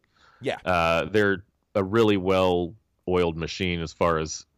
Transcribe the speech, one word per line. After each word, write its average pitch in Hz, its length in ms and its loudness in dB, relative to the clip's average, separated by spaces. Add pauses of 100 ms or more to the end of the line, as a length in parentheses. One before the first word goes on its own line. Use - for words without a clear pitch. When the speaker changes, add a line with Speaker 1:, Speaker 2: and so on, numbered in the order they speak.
(420)
Speaker 1:
Yeah. 127 220 -6
Speaker 2:
Uh, 82 420 0
they're 98 380 0 (300)
a 101 100 0
really 104 340 2
well-oiled 90 1200 0
machine 85 440 -4
as 80 120 -8
far 85 260 0
as 80 260 -8 (120)